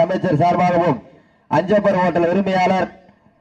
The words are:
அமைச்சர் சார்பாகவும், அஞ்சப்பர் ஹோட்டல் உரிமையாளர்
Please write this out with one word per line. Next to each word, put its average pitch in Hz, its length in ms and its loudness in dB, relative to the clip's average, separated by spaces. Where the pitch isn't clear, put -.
அமைச்சர் 180 380 -2
சார்பாகவும், 175 540 0
அஞ்சப்பர் 185 500 0
ஹோட்டல் 170 300 0
உரிமையாளர் 185 560 0